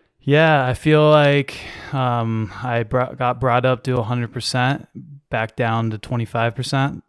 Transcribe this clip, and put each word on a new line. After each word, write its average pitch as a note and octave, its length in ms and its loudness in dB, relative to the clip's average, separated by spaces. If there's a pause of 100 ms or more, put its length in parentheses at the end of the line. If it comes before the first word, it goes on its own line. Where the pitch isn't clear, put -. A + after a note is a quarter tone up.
(220)
Yeah, D3 420 4
I B2+ 80 0
feel D3+ 380 4
like, C#3+ 460 4 (360)
um, A#2 580 -2 (120)
I A#2 220 -2
br-, B2+ 320 -2
got B2 240 -2
brought B2 260 2
up B2+ 180 0
to B2+ 140 0
a A#2+ 40 0
hundred A#2 300 -4
percent, B2 540 -2 (420)
back A2+ 280 -4
down A2+ 340 0
to G#2+ 80 -6
twenty-five A#2 560 -2
percent. C3+ 540 -4